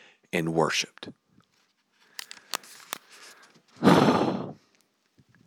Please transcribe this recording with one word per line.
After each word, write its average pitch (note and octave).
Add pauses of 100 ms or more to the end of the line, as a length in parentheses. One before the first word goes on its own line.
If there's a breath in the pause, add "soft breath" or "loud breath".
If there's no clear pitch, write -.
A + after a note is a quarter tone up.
(320 soft breath)
and E2
worshiped." - (2750 loud breath)
<sighs> - (1600 loud breath)